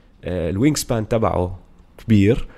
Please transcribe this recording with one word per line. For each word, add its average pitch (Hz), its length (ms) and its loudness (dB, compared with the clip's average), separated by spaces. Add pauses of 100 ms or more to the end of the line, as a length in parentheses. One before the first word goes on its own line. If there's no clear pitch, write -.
(240)
آه، 85 260 -4
الوينج 131 260 2
سبان 113 320 -4
تبعه 92 500 -2 (400)
كبير. 107 600 2